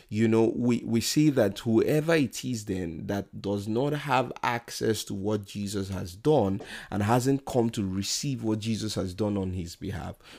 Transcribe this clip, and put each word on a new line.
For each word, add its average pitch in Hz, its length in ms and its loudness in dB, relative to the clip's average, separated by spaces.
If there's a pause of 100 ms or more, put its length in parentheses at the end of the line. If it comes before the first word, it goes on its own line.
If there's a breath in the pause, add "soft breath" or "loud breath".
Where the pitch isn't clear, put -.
you 110 200 2
know, 113 280 6
we, 120 280 2
we 113 160 2
see 151 300 4
that 107 300 2
whoever 151 540 4
it 139 300 0
is 117 200 -4
then 92 420 -4
that 101 360 -6
does 101 260 -2
not 131 240 0
have 139 400 0 (100)
access 117 600 -2
to 104 100 -8
what 101 300 -2
Jesus 101 460 -6
has 92 240 -8
done 107 460 2 (300 loud breath)
and 101 120 -2
hasn't 127 420 2
come 117 260 2
to 110 160 -2
receive 113 580 -4
what 110 160 0
Jesus 107 340 -4
has 92 200 -4
done 104 220 0
on 92 160 -2
his 85 240 -6
behalf 90 400 -8 (220 loud breath)